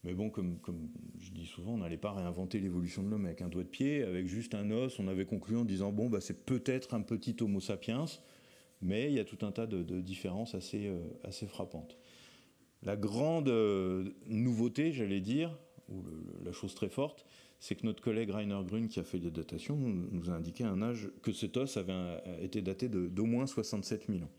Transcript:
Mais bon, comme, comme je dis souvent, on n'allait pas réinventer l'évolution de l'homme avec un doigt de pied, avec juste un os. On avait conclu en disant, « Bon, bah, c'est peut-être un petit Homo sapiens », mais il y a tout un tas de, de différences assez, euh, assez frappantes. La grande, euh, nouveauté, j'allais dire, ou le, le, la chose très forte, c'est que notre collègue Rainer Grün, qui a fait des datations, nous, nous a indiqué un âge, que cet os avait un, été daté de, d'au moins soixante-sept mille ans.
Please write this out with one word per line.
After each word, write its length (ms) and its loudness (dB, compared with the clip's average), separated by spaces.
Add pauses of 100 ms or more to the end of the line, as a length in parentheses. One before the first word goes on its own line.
Mais 100 -2
bon, 160 0
comme, 300 -2
comme 280 -6 (300)
je 140 -14
dis 140 -8
souvent, 280 -6
on 40 0
n'allait 200 -2
pas 140 -2
réinventer 480 -2
l'évolution 420 0
de 80 0
l'homme 160 0
avec 160 -4
un 60 -2
doigt 160 -2
de 40 -8
pied, 360 2
avec 220 0
juste 280 -2
un 160 0
os. 300 0
On 80 2
avait 180 2
conclu 300 0
en 80 4
disant, « 280 2
Bon, 160 2
bah, 120 2
c'est 260 -8
peut-être 480 2
un 80 0
petit 380 -2
Homo 200 4
sapiens », 460 -2 (760)
mais 300 2
il 40 4
y 60 4
a 40 0
tout 200 -6
un 60 0
tas 160 -2
de, 160 0
de 180 -2
différences 540 -4
assez, 320 -4
euh, 140 -2 (240)
assez 220 -8
frappantes. 520 -8 (880)
La 120 0
grande, 520 2
euh, 640 6 (160)
nouveauté, 680 4
j'allais 300 2
dire, 360 2 (300)
ou 140 -6
le, 100 -8
le, 320 -8
la 80 -4
chose 220 -6
très 160 0
forte, 340 -2 (340)
c'est 180 -2
que 100 -2
notre 160 0
collègue 260 2
Rainer 340 0
Grün, 260 0
qui 120 -2
a 40 -2
fait 160 -2
des 100 0
datations, 440 -2
nous, 360 2
nous 180 0
a 60 2
indiqué 300 -2
un 180 2
âge, 260 0 (140)
que 100 0
cet 240 -2
os 220 2
avait 140 0
un, 260 -2 (240)
été 180 -2
daté 300 0
de, 160 4
d'au 180 2
moins 220 4
soixante-sept 640 -2
mille 140 2
ans. 140 -10